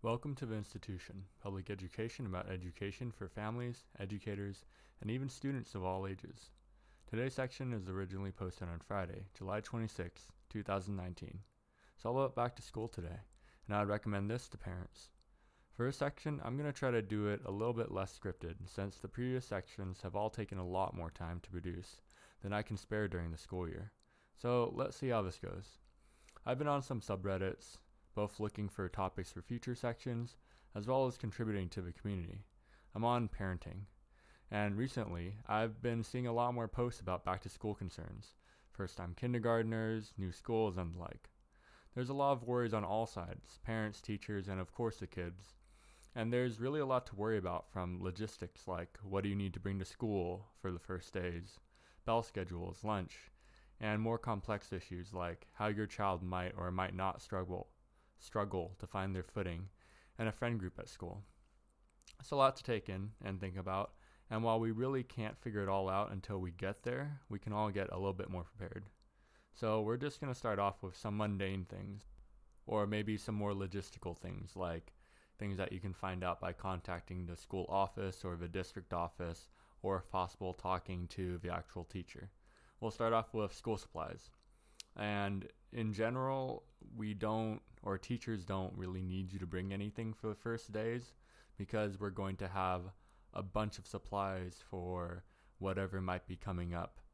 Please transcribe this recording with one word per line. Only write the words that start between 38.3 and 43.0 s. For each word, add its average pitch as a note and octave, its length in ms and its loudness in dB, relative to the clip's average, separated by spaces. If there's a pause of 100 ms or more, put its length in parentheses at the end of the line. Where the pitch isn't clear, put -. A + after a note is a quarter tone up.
first-time F2 460 -4
kindergartners, A2+ 1000 4
new F#2+ 120 0
schools, A2 460 4
and E2+ 180 0
the E2 40 -8
like. - 320 -8 (640)
There's B2 160 0
a - 20 0
lot C#3 200 8
of B2 100 4
worries A#2+ 320 4
on G#2 100 4
all G#2+ 220 4